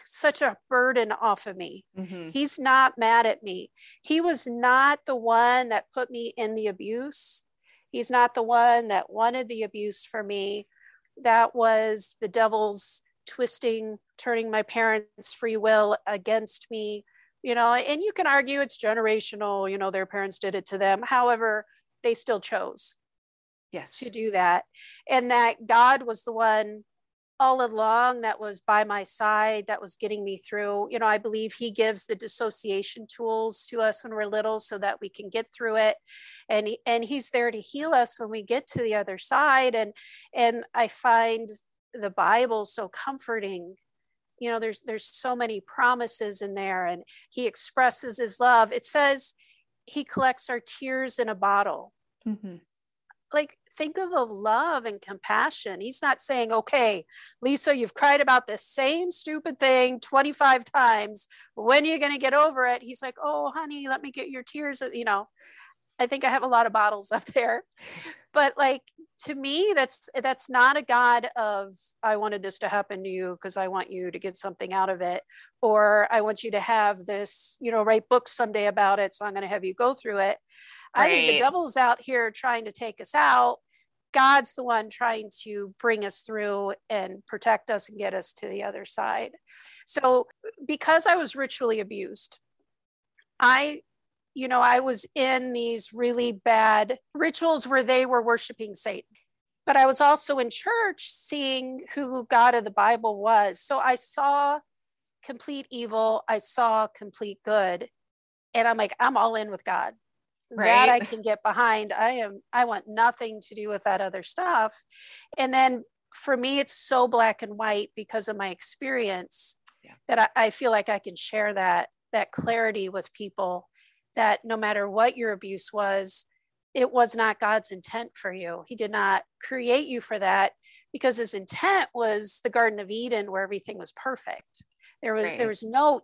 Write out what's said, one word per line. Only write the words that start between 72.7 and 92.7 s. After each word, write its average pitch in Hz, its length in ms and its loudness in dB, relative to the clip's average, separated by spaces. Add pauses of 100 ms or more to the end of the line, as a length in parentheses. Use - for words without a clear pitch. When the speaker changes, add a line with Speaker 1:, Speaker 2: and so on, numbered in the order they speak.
Speaker 1:
to 190 80 -8
you 185 320 -6
'cause 196 160 -8
I 190 100 -2
want 185 240 -6
you 180 180 -8
to 180 80 -12
get 180 200 -10
something 190 340 -10
out 190 160 2
of 185 140 -4
it," 180 200 -4 (380)
or, 214 500 6
"I 220 120 4
want 214 220 -4
you 226 80 2
to 202 80 0
have 208 440 2
this, 202 560 -8
you 233 120 -4
know, 220 100 2
write 220 260 4
books 247 240 2
someday 214 360 0
about 202 320 4
it, 196 140 -2
so 208 120 -8
I'm 202 80 -8
gonna 196 140 -6
have 190 180 -4
you 185 80 -4
go 247 180 2
through 214 280 -4
it." 196 180 2 (560)
I 254 160 4
think 165 160 4
the 156 60 4
Speaker 2:
Right. 147 60 4
Speaker 1:
devil's 285 380 0
out 247 240 4
here 240 300 -2
trying 233 340 -4
to 214 80 -14
take 226 260 -12
us - 160 -8
out. 254 440 4 (560)
God's 269 400 6
the 254 100 -8
one 226 240 -2
trying 220 420 -4 (120)
to 202 360 -10
bring 226 240 0
us 196 200 -6
through 202 500 -6 (160)
and 196 380 -6
protect 220 440 -2
us 208 200 -4
and 214 80 -20
get 196 160 -6
us - 180 -6
to - 160 -12
the 196 140 -10
other 202 240 -10
side. - 460 -4 (520)
So 254 440 2 (380)
because 320 400 2
I 403 80 6
was 311 220 -2
ritually 254 420 -2
abused, 202 600 -10 (1000)